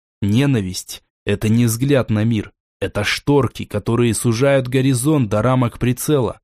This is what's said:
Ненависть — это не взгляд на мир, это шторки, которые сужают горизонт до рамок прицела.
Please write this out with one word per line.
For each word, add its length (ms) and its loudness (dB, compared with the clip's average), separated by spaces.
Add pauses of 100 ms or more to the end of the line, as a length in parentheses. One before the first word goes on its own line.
(220)
Ненависть — 800 -2 (240)
это 220 -2
не 160 4
взгляд 440 0
на 140 0
мир, 300 -2 (280)
это 220 -4
шторки, 640 0
которые 500 0
сужают 540 0
горизонт 600 0
до 140 0
рамок 380 0
прицела. 640 0